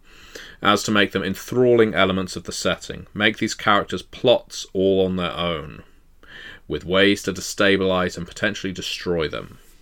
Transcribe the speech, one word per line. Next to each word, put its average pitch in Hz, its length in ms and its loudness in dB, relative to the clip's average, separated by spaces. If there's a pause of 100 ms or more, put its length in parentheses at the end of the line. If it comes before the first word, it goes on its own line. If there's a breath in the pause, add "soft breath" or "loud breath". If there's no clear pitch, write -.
(640 loud breath)
as 101 220 4
to - 60 -4
make 101 220 2
them 95 120 -4
enthralling 120 680 2
elements 95 420 0
of - 80 -12
the - 80 -12
setting. - 640 -6
Make 107 240 0
these 110 160 -4
characters 101 480 0
plots - 720 0
all 95 320 4
on 92 120 -2
their 87 160 -2
own, 76 500 -6 (840 loud breath)
with 76 160 -6
ways 98 400 4
to 101 80 -2
destabilise 92 840 0
and 85 100 -10
potentially 104 460 -6
destroy 85 560 -4
them. 52 300 -12 (240)